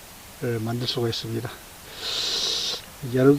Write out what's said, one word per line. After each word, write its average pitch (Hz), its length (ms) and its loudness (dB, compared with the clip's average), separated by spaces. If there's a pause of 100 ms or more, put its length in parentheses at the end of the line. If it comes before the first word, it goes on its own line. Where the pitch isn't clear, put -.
(420)
어, 117 180 0
만들 120 260 -2
수가 120 220 0
있습니다. 113 420 -4 (1600)
여러-, 135 240 10